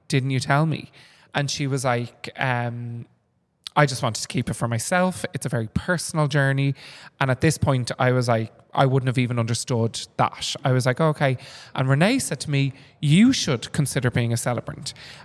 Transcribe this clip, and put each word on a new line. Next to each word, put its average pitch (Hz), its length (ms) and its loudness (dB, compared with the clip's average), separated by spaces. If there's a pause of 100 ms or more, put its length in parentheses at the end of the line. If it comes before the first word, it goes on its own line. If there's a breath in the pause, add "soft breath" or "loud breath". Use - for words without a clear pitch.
didn't 135 220 0
you 131 100 0
tell 147 240 2
me?" - 260 -4 (420 loud breath)
And 143 160 0
she 143 180 -4
was 131 180 -2
like, 120 520 -2
um, 120 680 -4 (680)
"I 147 100 6
just 131 180 -4
wanted 113 180 -2
to - 60 -8
keep - 220 -4
it - 60 -2
for 120 120 -2
myself. 180 560 0 (100)
It's - 120 -8
a 131 40 -4
very 113 240 -2
personal 160 540 -2
journey." 139 460 2 (460 loud breath)
And 135 120 2
at 123 100 0
this 160 160 2
point, 127 420 0
I 127 120 4
was 127 160 2
like, 113 240 0 (220)
I 139 120 4
wouldn't 131 220 2
have 123 100 -2
even 120 220 0
understood 117 600 0 (180)
that. - 380 -2 (100)
I 135 80 2
was 127 120 2
like, 127 160 0
"Okay." 147 360 2 (380 loud breath)
And 131 140 0
Renee 190 300 4
said - 220 -4
to 151 100 -6
me, 139 220 2 (260 loud breath)
"You 190 340 6
should - 400 -2
consider 131 380 0
being 120 220 0
a 113 40 0
celebrant." - 560 -6 (320 loud breath)